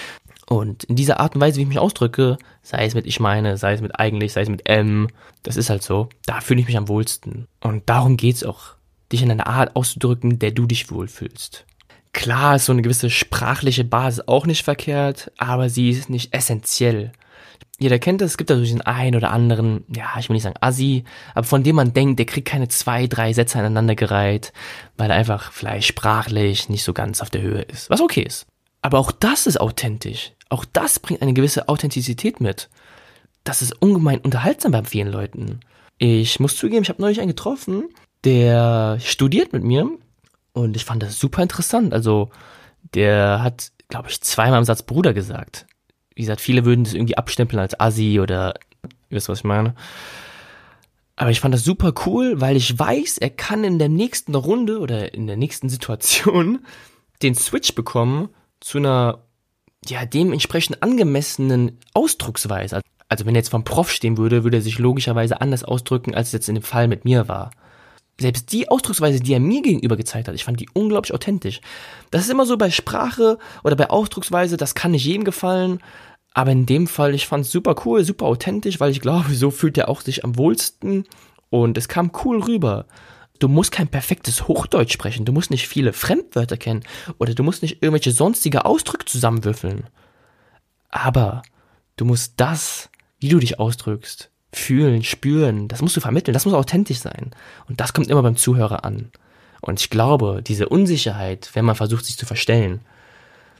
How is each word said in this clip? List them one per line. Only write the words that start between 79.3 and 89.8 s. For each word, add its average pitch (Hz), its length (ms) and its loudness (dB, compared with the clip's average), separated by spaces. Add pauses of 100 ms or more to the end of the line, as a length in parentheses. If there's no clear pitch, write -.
so 131 160 2
fühlt 147 280 0
er - 100 0
auch 139 120 -4
sich - 240 -6
am 120 120 -2
wohlsten. 196 680 0 (440)
Und 120 300 2
es 120 100 -6
kam 175 220 0 (140)
cool 233 180 0
rüber. 156 440 -2 (520)
Du 135 100 2
musst 156 240 4
kein 165 160 -2
perfektes - 600 -4
Hochdeutsch - 440 0
sprechen, 110 320 -4
du 123 80 0
musst 156 180 0
nicht 127 180 -2
viele 117 240 0
Fremdwörter - 640 -2
kennen 113 280 -4 (340)
oder 117 160 -2
du 127 80 0
musst 165 200 0
nicht 156 200 -4
irgendwelche 151 280 2
sonstige 151 540 2
Ausdrücke - 400 0
zusammenwürfeln. 113 800 -2 (1040)